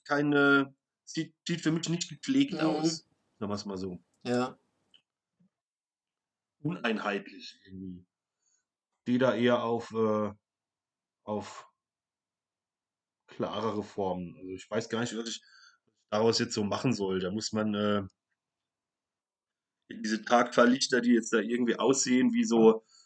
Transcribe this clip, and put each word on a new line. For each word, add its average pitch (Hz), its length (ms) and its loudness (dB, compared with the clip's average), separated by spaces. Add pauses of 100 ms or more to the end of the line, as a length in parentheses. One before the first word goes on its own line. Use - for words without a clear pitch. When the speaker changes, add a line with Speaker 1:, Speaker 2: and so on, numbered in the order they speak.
Speaker 1:
keine, 143 720 4 (300)
sieht, - 280 -8 (140)
sieht 170 140 -4
für 160 100 0
mich 160 180 -2
nicht 170 200 -4
gepflegt 139 460 0
Speaker 2:
Mhm. 147 60 -6
Speaker 1:
aus. 156 460 -2 (320)
Sagen 104 140 -6
wir's 101 140 -8
mal 98 120 -8
so. 92 220 -10 (240)
Speaker 2:
Ja. 123 340 -4 (2000)
Speaker 1:
Uneinheitlich 104 1040 -6
irgendwie. 92 380 -14 (1000)
Stehe 123 180 0
da 127 120 4
eher 120 300 2
auf, 113 300 -4
äh, 107 400 0 (880)
auf - 460 -10 (1600)
klarere 104 560 -6
Formen. 90 540 -6
Also 92 120 -14
ich 92 180 -14
weiß 110 200 -6
gar 113 100 -4
nicht, 117 180 -6
was 117 120 -8
ich 110 120 -12 (680)
daraus 110 300 2
jetzt 117 140 -2
so 107 100 -2
machen 101 300 -2
soll. 95 260 -2
Da 92 100 -4
muss 107 220 -6
man, 107 220 -2
äh, 104 280 0 (1900)
diese 110 360 -6
Tagfahrlichter, 123 760 4
die 120 120 4
jetzt 113 200 2
da 117 60 4
irgendwie 117 400 0
aussehen 127 540 2
wie 117 120 2
so 110 400 6 (220)